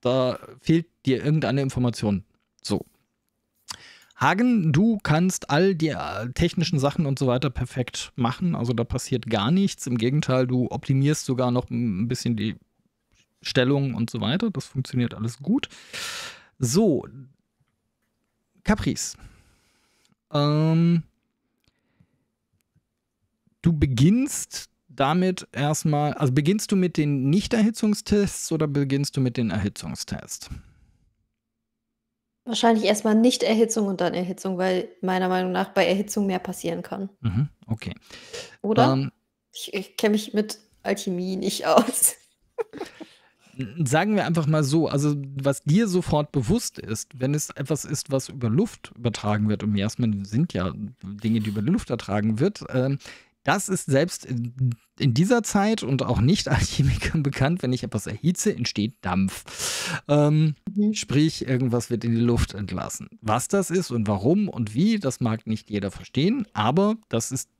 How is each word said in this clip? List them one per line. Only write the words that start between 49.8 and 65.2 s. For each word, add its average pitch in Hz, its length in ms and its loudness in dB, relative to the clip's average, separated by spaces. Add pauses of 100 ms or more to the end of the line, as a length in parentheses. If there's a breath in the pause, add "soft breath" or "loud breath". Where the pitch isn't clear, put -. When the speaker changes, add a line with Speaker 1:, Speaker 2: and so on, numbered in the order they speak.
Speaker 1:
sind 110 300 0
ja 90 180 -2 (320)
Dinge, 107 380 -2
die 104 80 -2
über 104 120 -4
die 110 100 0
Luft - 180 -2
ertragen 107 500 -2
wird, 180 300 0
ähm, 135 300 0 (440 loud breath)
das 190 240 0
ist - 200 -4
selbst 147 380 2
in, 120 500 -2 (220)
in 131 160 2
dieser 202 300 4
Zeit 208 400 0
und 127 200 0
auch 110 180 2
Nicht-Alchemikern - 1040 2
<laughs> - 0 -
bekannt, 139 380 0
wenn 127 120 0
ich 127 100 -4
etwas 110 240 -6
erhitze, 170 480 -2
entsteht 113 460 -2
Dampf. - 1040 -4
Ähm, 147 480 4 (180)
Speaker 2:
Mhm. 208 200 0
Speaker 1:
sprich, 156 520 0
irgendwas 123 440 0
wird 117 160 -4
in 120 100 0
die 117 60 2
Luft 120 320 2
entlassen. - 560 -8 (100)
Was 110 300 0
das 196 220 0
ist 180 200 -2
und 113 160 0
warum 127 400 2
und 107 260 -4
wie, 208 260 4
das 139 200 -4